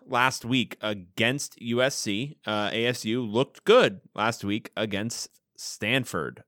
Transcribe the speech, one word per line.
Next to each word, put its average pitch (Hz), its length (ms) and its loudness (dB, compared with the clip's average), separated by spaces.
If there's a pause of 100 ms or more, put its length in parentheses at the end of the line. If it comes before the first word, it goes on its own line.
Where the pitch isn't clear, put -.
last 127 400 2
week 117 360 0
against 107 840 -2
U 117 180 0
S 139 140 2
C. 113 500 -4
Uh, 104 260 0
A 113 140 0
S 123 200 -2
U 120 180 0
looked 113 400 -2
good 185 380 6 (120)
last 113 300 -2
week 101 340 -2
against 104 520 -4 (280)
Stanford. 104 920 -4